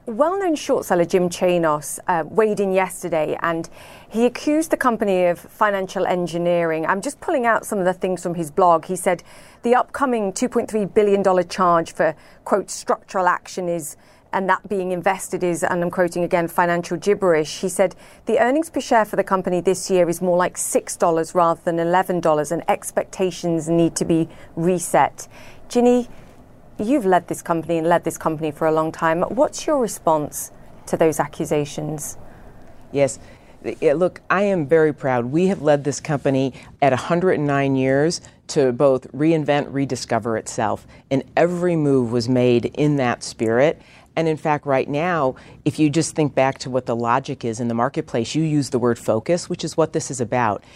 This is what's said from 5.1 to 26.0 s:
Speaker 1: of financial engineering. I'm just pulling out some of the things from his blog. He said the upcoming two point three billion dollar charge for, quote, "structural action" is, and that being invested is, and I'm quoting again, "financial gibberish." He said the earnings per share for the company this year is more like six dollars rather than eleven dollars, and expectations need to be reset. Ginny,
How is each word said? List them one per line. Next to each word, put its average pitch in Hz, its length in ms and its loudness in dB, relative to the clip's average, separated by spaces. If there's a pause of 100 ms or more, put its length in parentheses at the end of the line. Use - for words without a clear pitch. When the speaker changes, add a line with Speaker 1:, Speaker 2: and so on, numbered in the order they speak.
Speaker 1:
of 175 140 0
financial 190 680 -2
engineering. 170 800 0
I'm 185 160 0
just 277 180 -8
pulling 269 280 -2
out 220 180 0
some 214 140 -4
of 175 60 -2
the 185 80 2
things 180 280 -4
from 175 140 -6
his 165 160 -6
blog. 170 340 4
He 185 100 -6
said 180 280 -2 (400)
the 233 100 2
upcoming 240 580 0
two 240 180 -2
point 233 200 -2
three 208 160 -2
billion 202 380 2
dollar 185 200 4
charge 175 500 2
for, 156 220 0 (300)
quote, 196 240 -2
"structural - 580 -4
action" 180 400 -2
is, 170 300 -6 (340)
and 190 160 -2
that 185 220 0
being 185 220 -4
invested 185 520 -4
is, 175 200 -2
and 175 200 -2
I'm 175 60 -2
quoting 175 340 -2
again, 170 240 0
"financial 175 480 -2
gibberish." 170 680 0
He 190 80 -4
said 185 260 0 (320)
the - 120 0
earnings 269 300 2
per - 100 -6
share 233 240 2
for - 120 -6
the 190 80 2
company 185 380 0
this 180 280 -6
year 180 180 4
is 170 140 -4
more 180 160 2
like 180 200 0
six - 380 -4
dollars 165 380 0
rather 165 320 2
than 170 140 0
eleven 180 400 2
dollars, 151 320 2
and 170 180 -2
expectations - 960 -4
need 165 280 2
to 180 100 -2
be 160 240 0 (260)
reset. 170 720 0 (400)
Ginny, 240 400 2 (720)